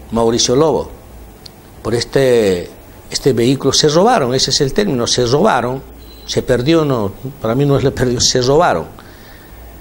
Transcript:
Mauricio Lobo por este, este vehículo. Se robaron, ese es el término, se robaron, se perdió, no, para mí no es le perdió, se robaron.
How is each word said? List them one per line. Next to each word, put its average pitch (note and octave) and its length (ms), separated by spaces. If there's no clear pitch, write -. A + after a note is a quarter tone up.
Mauricio A#2 440
Lobo C#3 340
por G#2+ 100
este, A#2 760
este - 240
vehículo. B2+ 400
Se - 160
robaron, E3+ 440
ese C3+ 180
es - 100
el C3+ 100
término, C#3+ 360
se B2 180
robaron, C3+ 560
se - 160
perdió, C#3+ 440
no, A2+ 260
para A2+ 120
mí C#3 120
no C#3 120
es A2+ 60
le C3+ 80
perdió, B2 300
se - 200
robaron. C3 440